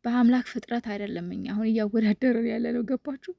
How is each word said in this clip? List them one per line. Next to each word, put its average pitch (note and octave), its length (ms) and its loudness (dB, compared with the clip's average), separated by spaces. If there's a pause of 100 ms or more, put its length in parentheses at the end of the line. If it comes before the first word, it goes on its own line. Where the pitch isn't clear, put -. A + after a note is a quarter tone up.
በአምላክ A#3+ 420 4
ፍጥረት A#3+ 400 -6
አይደለም G3+ 420 -6
እኛ F#3 200 -8
አሁን G#3+ 180 -2
እያወዳደርን A3+ 800 2
ያለ A#3 240 -2
ነው። A#3+ 140 -2
ገባችሁ? C4+ 540 -6